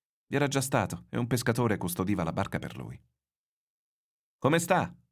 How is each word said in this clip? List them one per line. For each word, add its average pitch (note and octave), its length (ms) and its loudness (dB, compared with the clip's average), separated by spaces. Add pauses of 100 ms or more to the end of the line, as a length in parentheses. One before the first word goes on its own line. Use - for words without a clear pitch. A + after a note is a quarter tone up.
(280)
Vi - 80 -6
era C#3 140 2
già C3 100 -2
stato, A#2 500 0
e - 80 -4
un A#2 100 -2
pescatore A#2 500 2
custodiva F2+ 460 0
la D#2+ 100 -2
barca F#2 260 -2
per C2+ 160 -10
lui. B1 260 -12 (1400)
Come D3 220 4
sta? E3+ 340 2 (180)